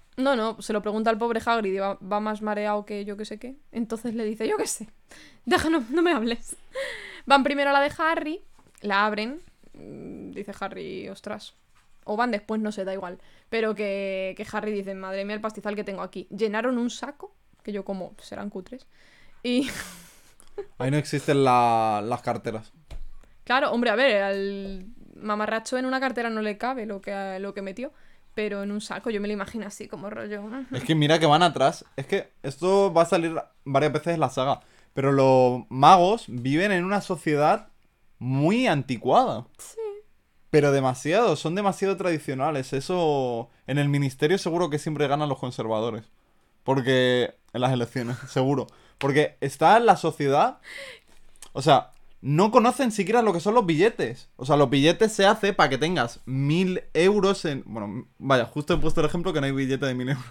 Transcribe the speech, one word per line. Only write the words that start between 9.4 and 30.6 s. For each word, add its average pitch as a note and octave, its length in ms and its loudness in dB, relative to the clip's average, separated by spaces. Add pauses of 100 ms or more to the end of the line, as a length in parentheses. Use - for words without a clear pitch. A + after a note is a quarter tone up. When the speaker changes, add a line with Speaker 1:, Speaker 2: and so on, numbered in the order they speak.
Speaker 1:
mm, - 560 -16
dice G3+ 280 -12
Harry, F#3+ 480 -10
"Ostras". G#3 460 -14 (500)
O G#3 140 -6
van A#3+ 140 0
después, G#3+ 280 -4
no G#3+ 140 -2
sé, G3+ 100 -6
da F#3+ 100 -4
igual. F#3 260 -10 (280)
Pero A3 280 -2
que, G3 600 -4
que G#3 160 -10
Harry G#3+ 220 -4
dice, G3 200 -6
"Madre F#3+ 300 -8
mía, G#3 120 -6
el G#3+ 60 -8
pastizal G#3 360 -6
que G#3 80 -6
tengo F#3+ 160 -8
aquí". F#3 300 -12
Llenaron A3+ 460 -2
un A#3+ 120 -2
saco, C#4+ 440 -12 (300)
que G#3 80 -10
yo G3 140 -8
como, G3 360 -8
serán - 280 -12
cutres. G#3 380 -14 (540)
Y B3 280 0
<laughs> - 1120 -16
Speaker 2:
Ahí C3 120 0
no D3 60 2
existen C#3+ 480 2
la, A#2 580 4
las A#2 180 -4
carteras. A2+ 520 -8 (720)
Speaker 1:
Claro, C4 260 0
hombre, A#3+ 180 0
a G#3 60 2
ver, A#3 260 4
al G3 640 -6 (300)
mamarracho G#3+ 640 -4
en B3+ 80 -4
una C4 160 -4
cartera A#3+ 280 -4
no A3 120 -4
le G#3 160 -4
cabe B3 280 -6
lo G3+ 140 -8
que, G3 400 -8
lo G3 140 -8
que G3+ 80 -10
metió. G3 320 -10 (420)
Pero G3+ 280 -4
en G3+ 80 -6
un G#3 80 -6
saco G#3 300 -8
yo G#3 100 -2
me G3+ 80 -4
lo G#3 60 -4
imagino G3+ 340 -8
así G3+ 220 -14
como G3+ 200 -12
rollo, G#3 340 -10
ujú. A#3+ 200 -12 (100)